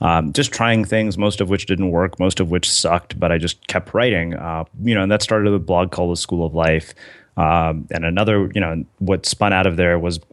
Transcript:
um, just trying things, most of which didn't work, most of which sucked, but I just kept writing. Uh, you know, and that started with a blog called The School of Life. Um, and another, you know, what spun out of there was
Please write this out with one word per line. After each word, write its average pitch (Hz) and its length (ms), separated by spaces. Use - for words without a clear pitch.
um, 80 320
just 139 180
trying 117 320
things, 107 340
most 101 220
of 92 100
which 98 180
didn't 95 220
work, 87 300
most 92 220
of 82 100
which 87 180
sucked, - 480
but 85 140
I 85 60
just 82 300
kept 92 260
writing. 98 400
Uh, 82 320
you 117 100
know, 98 100
and 98 80
that 107 100
started 107 240
with 101 160
a - 20
blog 90 280
called 87 200
The 82 80
School 85 260
of 78 80
Life. 80 400
Um, 80 540
and 82 120
another, 98 500
you 104 60
know, 82 240
what 95 300
spun 101 260
out 95 140
of 85 100
there 87 220
was 85 200